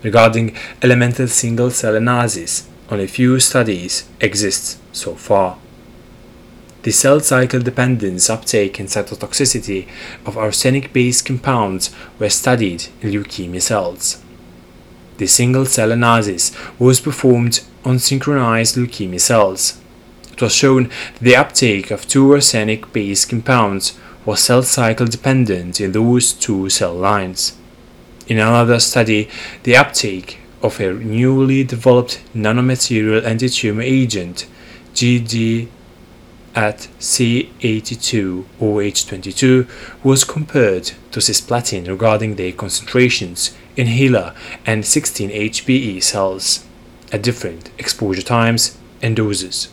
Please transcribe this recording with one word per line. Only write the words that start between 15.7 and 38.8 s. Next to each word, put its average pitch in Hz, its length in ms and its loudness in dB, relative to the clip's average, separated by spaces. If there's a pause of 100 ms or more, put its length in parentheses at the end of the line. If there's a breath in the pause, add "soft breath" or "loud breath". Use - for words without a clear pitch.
analysis 117 640 2 (220 loud breath)
was 127 240 4
performed 120 600 2 (220)
on 127 140 0
synchronized 123 800 0
leukemia 107 440 -4
cells. 101 600 2 (500)
It - 120 -20
was 110 100 0
shown 135 300 4
that - 380 -10
the 123 140 8
uptake 113 540 2
of - 180 -6
two 135 260 6
arsenic-based 107 960 0
compounds 110 680 0 (260 loud breath)
was 104 200 -2
cell 127 180 4
cycle 117 460 0
dependent 110 720 0
in 98 100 -2
those 120 420 2
two 98 360 -2
cell 92 240 -2
lines. 92 640 -2 (680)
In 113 100 0
another 117 420 4
study, 110 480 2 (360 loud breath)
the 120 120 4
uptake 113 640 0 (240)
of - 180 -2
a 95 140 -2
newly 131 680 2
developed 123 580 2 (140)
nanomaterial 113 880 0
anti-tumor 113 580 -2
agent, 113 640 -2 (480 loud breath)
G 123 260 2
D 113 500 -2 (840)
at 107 320 -2 (120)
C - 520 0 (120)
eighty-two 107 840 -4 (160)
O 104 180 0
H 101 260 -2